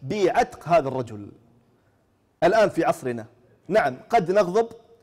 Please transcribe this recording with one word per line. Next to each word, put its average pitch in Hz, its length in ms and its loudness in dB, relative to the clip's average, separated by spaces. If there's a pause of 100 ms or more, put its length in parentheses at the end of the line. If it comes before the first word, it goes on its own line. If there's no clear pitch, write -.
بعتق 190 640 -2
هذا 160 200 4
الرجل. 110 440 -8 (1120)
الآن 202 260 4
في 165 160 -2
عصرنا، 123 420 -4 (420)
نعم، 143 280 0 (140)
قد 190 200 2
نغضب، 202 380 0 (340)